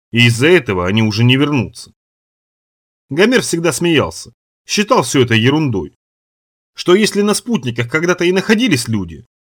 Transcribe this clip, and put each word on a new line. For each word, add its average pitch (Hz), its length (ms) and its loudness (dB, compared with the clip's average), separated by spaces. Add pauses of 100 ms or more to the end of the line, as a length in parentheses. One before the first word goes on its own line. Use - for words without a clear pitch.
(100)
и 120 160 4
из-за 117 220 2
этого 107 360 2
они 101 160 0
уже 107 220 0
не 123 140 4
вернутся. 143 560 -2 (1160)
Гомер 202 340 2
всегда 170 300 -2
смеялся, 147 600 -4 (340)
считал 208 380 0
всё 135 180 0
это 117 120 2
ерундой. 113 600 0 (800)
Что 180 220 2
если 202 260 0
на 208 120 2
спутниках 123 540 -4
когда-то 170 360 -2
и 175 80 2
находились 196 560 0
люди, 92 380 -6 (160)